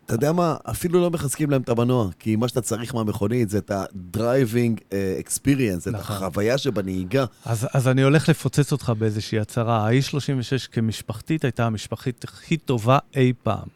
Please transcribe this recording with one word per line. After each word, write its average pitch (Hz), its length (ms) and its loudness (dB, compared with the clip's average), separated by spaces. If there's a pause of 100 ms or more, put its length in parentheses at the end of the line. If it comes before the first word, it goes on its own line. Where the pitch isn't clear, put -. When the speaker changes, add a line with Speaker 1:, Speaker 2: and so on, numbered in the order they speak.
Speaker 1:
אתה - 80 -4
יודע 123 180 2
מה? 170 320 2
אפילו 165 380 0
לא 175 100 2
מחזקים 147 380 -2
להם 135 120 2
את - 80 -6
המנוע, 120 400 2 (100)
כי 110 160 0
מה 113 120 2
שאתה 123 140 -2
צריך 113 340 -4
מהמכונית 110 540 0
זה 104 80 0
את 98 140 -4
ה-driving, 110 1080 0 (120)
אה, 95 320 -2
experience, 127 560 0
את - 60 -6
Speaker 2:
נכון. 98 80 -4
Speaker 1:
החוויה 101 640 -2
שבנהיגה. 98 680 -2 (200)
Speaker 2:
אז, 113 280 -2
אז 127 140 2
אני 131 140 4
הולך 143 280 4
לפוצץ - 420 2
אותך 127 260 0
באיזושהי 110 420 0
הצהרה. 110 480 0
ה-E 123 140 4
שלושים 139 380 -2
ושש 123 280 -4
כמשפחתית - 760 -4
הייתה 120 220 0
המשפחתית 113 580 -6
הכי - 340 -4
טובה 123 400 2 (180)
אי 127 180 4 (100)
פעם. 98 320 -2